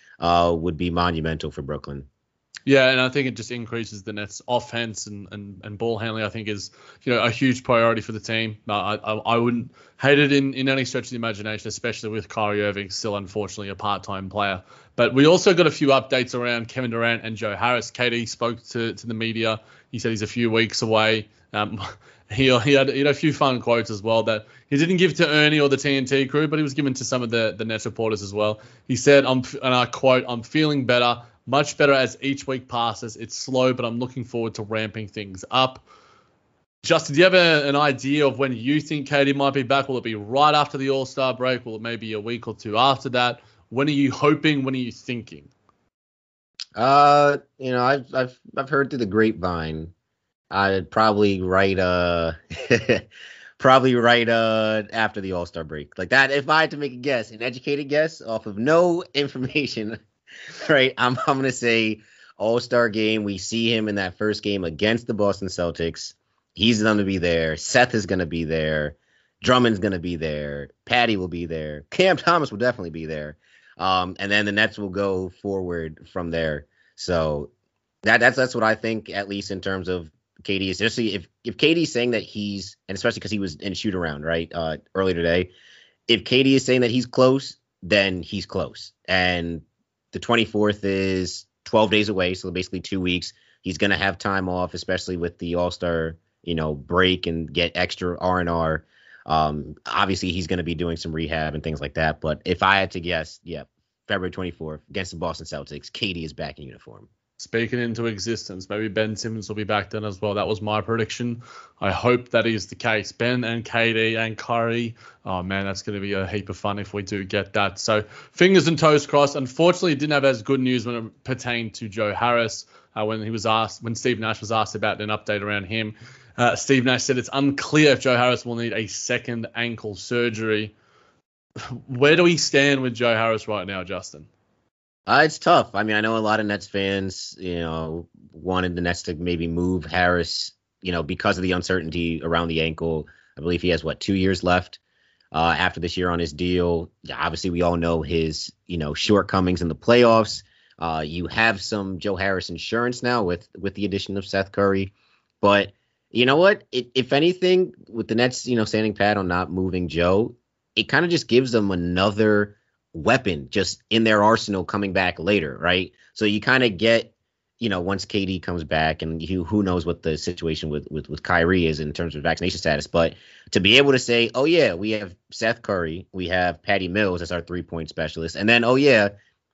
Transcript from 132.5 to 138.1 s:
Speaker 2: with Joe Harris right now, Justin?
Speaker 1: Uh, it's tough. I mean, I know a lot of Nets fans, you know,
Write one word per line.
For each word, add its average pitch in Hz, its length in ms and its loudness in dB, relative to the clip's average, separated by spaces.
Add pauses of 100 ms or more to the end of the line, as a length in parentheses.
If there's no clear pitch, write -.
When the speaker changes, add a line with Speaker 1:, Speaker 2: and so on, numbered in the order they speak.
Speaker 2:
with 123 100 -2
Joe 117 220 2
Harris 113 320 0
right 107 180 -4
now, 98 180 -6
Justin? 87 440 -12 (800)
Speaker 1:
Uh, 127 180 6
it's 156 140 -2
tough. 160 340 4
I 98 80 -2
mean, 107 140 0
I 107 60 2
know 110 140 0
a 113 40 0
lot 107 200 2
of 107 60 -2
Nets 104 220 -4
fans, 98 720 -4
you 90 160 -6
know, 80 520 -6 (240)